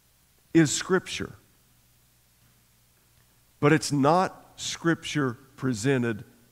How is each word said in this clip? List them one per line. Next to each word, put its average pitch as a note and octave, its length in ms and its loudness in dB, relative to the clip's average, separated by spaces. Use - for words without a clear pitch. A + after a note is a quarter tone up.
is D#3+ 180 4
Scripture. - 640 -6
But D3 120 4
it's D3 200 0
not D3+ 640 0
Scripture D3+ 800 -4
presented A#2+ 680 -2